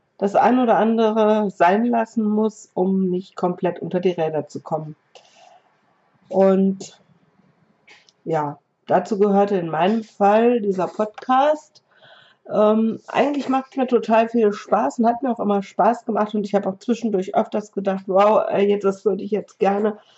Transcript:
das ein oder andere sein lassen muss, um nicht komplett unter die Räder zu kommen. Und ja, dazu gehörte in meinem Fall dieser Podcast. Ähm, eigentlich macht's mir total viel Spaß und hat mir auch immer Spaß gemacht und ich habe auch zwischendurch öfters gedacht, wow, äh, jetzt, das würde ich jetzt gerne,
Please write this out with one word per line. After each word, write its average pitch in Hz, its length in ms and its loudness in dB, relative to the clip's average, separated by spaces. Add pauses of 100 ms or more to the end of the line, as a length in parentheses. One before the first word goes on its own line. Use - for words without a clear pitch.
(180)
das 196 180 -2
ein 247 240 4
oder 226 200 2
andere 214 720 2
sein 196 340 2
lassen 233 400 -2
muss, 214 500 -2
um 190 360 0
nicht 185 260 -6
komplett 180 440 -4
unter 180 200 -4
die 185 100 0
Räder 156 380 -4
zu - 120 -14
kommen. 156 360 -10 (1300)
Und 190 720 0 (1200)
ja, 151 340 -4 (280)
dazu 190 320 0
gehörte 202 380 2
in 170 120 -2
meinem 190 360 0
Fall 226 560 2
dieser 185 280 -2
Podcast. 262 920 -2 (720)
Ähm, 220 540 2
eigentlich 277 420 -2
macht's 262 280 -4
mir 262 100 -2
total 226 420 2
viel 220 240 2
Spaß 220 460 -2
und 226 80 2
hat 240 160 0
mir 262 80 -2
auch 220 80 -4
immer 202 240 0
Spaß 208 420 0
gemacht 214 300 -4
und 208 100 -2
ich 202 100 -6
habe 196 140 0
auch 190 100 -8
zwischendurch 202 580 -4
öfters 214 340 -4
gedacht, 196 360 -6
wow, 202 440 4
äh, 202 160 2
jetzt, 202 180 0
das 196 200 -2
würde 196 180 -2
ich 202 80 -8
jetzt - 300 -6
gerne, 208 380 0 (200)